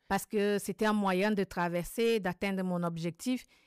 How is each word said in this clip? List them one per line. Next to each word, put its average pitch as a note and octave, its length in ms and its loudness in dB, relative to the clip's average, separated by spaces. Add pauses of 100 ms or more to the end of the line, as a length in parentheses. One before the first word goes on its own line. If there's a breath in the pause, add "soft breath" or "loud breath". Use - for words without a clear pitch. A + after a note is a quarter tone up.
Parce G3 200 -2
que G#3 320 2
c'était G#3 260 -2
un G#3+ 80 4
moyen G3 380 2
de G3+ 120 2
traverser, F#3 760 0
d'atteindre F#3+ 440 -2
mon F3+ 200 0
objectif, E3+ 640 -4 (200 soft breath)